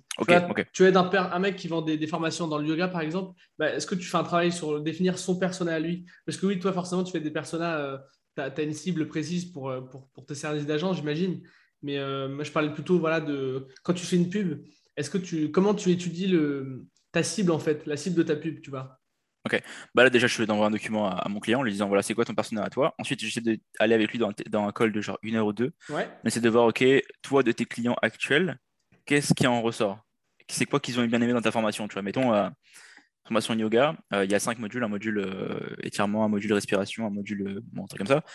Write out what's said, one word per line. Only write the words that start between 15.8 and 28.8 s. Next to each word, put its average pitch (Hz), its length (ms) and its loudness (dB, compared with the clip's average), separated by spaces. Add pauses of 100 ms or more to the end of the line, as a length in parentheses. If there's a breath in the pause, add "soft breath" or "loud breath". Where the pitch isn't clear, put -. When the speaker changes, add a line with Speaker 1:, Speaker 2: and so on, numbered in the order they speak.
Speaker 1:
étudies 175 360 0
le, 143 580 0 (280)
ta 170 100 2
cible, 175 300 0
en 151 80 2
fait, 151 260 -2
la 151 100 -4
cible 175 200 -4
de 165 80 4
ta 160 100 0
pub, 151 260 -8
tu 139 100 -18
vois ? 131 280 -12 (480)
Speaker 2:
Ok. - 160 -2 (320 loud breath)
Bah 120 80 8
là, 127 80 10
déjà, 123 160 8
je 117 160 2
lui 107 80 0
envoie 107 160 4
un 107 60 4
document 107 360 -2
à, 92 60 -2
à - 140 -4
mon 104 100 -4
client 113 220 0
en - 20 0
lui 117 80 0
disant, 101 160 -2
voilà, 98 160 4
c'est 110 100 -2
quoi 113 120 0
ton 110 100 -6
persona 107 300 -2
à - 60 -4
toi ? 143 280 0
Ensuite, 135 220 -6
j'essaie 110 200 -6
d'aller 113 540 2
avec 107 160 4
lui 123 80 -4
dans 107 120 0
un - 20 -6
t-, - 180 -10
dans 104 160 0
un 101 60 -4
call 113 180 2
de 104 100 -2
genre 98 220 -6
une 113 140 -2
heure 110 100 2
ou 104 60 0
deux. 117 180 0 (180)
Speaker 1:
Ouais. 156 200 -4 (160)
Speaker 2:
On - 20 0
essaie 113 140 0
de 117 100 6
voir, 117 160 8
ok, 113 180 4 (380)
toi, 135 220 4
de 113 80 4
tes 120 120 0
clients 120 380 -2
actuels, 139 560 0 (480)